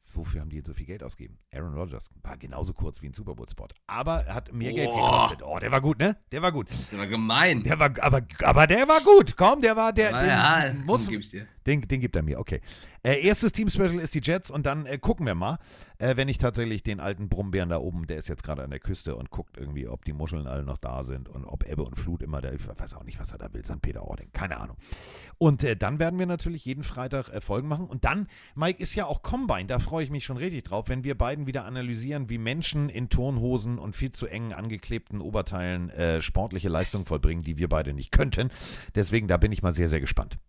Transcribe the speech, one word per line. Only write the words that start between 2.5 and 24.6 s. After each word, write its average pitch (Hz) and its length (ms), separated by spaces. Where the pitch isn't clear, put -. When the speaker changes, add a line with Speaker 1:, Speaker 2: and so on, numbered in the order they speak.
Speaker 1:
kurz - 300
wie 73 60
ein 67 40
Super - 220
Bowl-Spot. 57 340
Aber 143 380
er 95 100
hat - 180
mehr 120 200
Geld 147 160
Speaker 2:
Boah. 117 240
Speaker 1:
gekostet. - 320
Oh, 78 140
der 110 120
war 135 100
gut, 143 180
ne? 196 180
Der 151 100
war 180 100
gut. 127 160
Speaker 2:
Der 101 80
war 101 80
gemein. 113 560
Speaker 1:
Der 156 160
war, 147 120
aber, 139 220
aber 147 240
der 226 220
war 311 140
gut. 320 340
Komm, 247 260
der 220 140
war, 220 160
der, 214 180
Speaker 2:
Ja, 131 100
Speaker 1:
den 131 120
Speaker 2:
ja, 135 40
Speaker 1:
muss, 147 200
Speaker 2:
komm, 98 80
gib 104 80
ich - 100
dir. 104 160
Speaker 1:
den, 139 160
den 127 180
gibt 123 160
er 80 60
mir, 71 160
okay. - 220
Äh, 139 220
erstes 208 280
Team-Special 185 480
ist 160 160
die 147 60
Jets 175 280
und 147 160
dann, 147 200
äh, 139 120
gucken - 280
wir 95 100
mal, 107 220
äh, 123 180
wenn 135 120
ich 131 100
tatsächlich 117 440
den 104 160
alten 95 300
Brummbären 92 400
da 85 100
oben, 82 300
der 82 80
ist 78 120
jetzt 76 140
gerade 71 220
an 69 60
der 69 100
Küste 85 340
und 62 160
guckt - 260
irgendwie, 71 300
ob 57 180
die - 80
Muscheln 73 360
alle 69 160
noch 67 140
da 64 260
sind 65 240
und 67 160
ob - 240
Ebbe 76 160
und 62 120
Flut 82 260
immer 73 180
da, 65 120
ich 71 140
weiß - 280
auch - 100
nicht, - 160
was - 100
er - 80
da - 160
will, 107 100
Sankt - 180
Peter-Ording, - 500
keine 87 260
Ahnung. 50 180